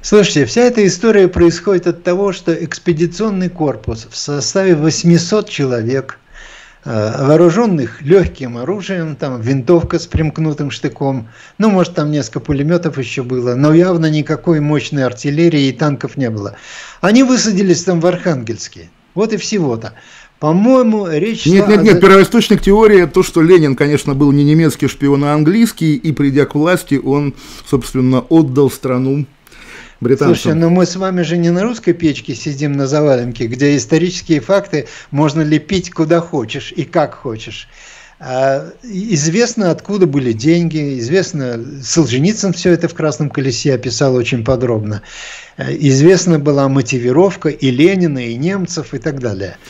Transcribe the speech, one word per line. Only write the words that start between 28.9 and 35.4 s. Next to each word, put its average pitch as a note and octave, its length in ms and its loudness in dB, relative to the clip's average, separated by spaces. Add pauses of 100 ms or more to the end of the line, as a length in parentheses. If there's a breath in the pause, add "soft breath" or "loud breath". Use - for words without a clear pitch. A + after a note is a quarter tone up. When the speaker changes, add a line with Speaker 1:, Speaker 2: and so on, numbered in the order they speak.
Speaker 2:
британцам. C3+ 340 2
Speaker 1:
Слушай, D#3+ 220 0
но E3 120 2
мы F3 160 4
с F3 120 -10
вами F#3 240 -2
же E3 160 -2
не E3+ 120 2
на F3+ 140 0
русской A3+ 300 -2
печке D3 420 -4
сидим C#3+ 380 -6
на C#3 140 -2
заваленке, B2 600 0
где C#3 300 0
исторические D#3+ 640 -2
факты F#3+ 460 -2 (240 loud breath)
можно D3 280 0
лепить D#3 520 -2